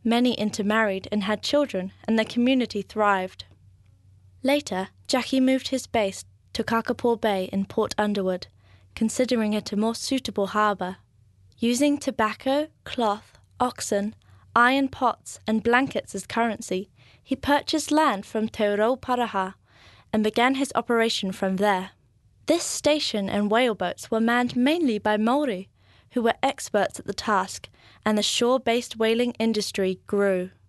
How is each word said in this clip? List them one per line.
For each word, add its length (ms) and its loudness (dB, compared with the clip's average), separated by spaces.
Many 320 2
intermarried 760 0
and 120 0
had 180 -2
children, 500 0
and 100 2
the 60 2
community 600 0
thrived. 640 0
Later, 460 0
Jackie 340 0
moved 280 2
his 180 -4
base 360 -2
to 100 -4
Kakapo 560 0
Bay 320 0
in 140 -2
Port 320 -2
Underwood, 500 -2
considering 580 0
it 200 -4
a 20 -4
more 200 0
suitable 520 -2
harbour. 500 0
Using 400 2
tobacco, 720 -2
cloth, 540 -4
oxen, 560 -2
iron 320 6
pots, 600 -4
and 160 0
blankets 520 0
as 120 -8
currency, 640 -2
he 140 -4
purchased 560 0
land 340 2
from 220 -4
Te 160 -4
Paraha 920 0
and 100 2
began 320 2
his 200 -2
operation 580 0
from 240 -2
there. 320 0
This 180 2
station 680 0
and 220 0
whaleboats 580 0
were 120 0
manned 340 2
mainly 420 2
by 200 0
Māori, 500 0
who 100 0
were 200 2
experts 600 -2
at 40 -16
the 80 -6
task, 540 -2
and 120 2
the 60 2
shore-based 720 0
whaling 380 2
industry 720 -2
grew. 440 0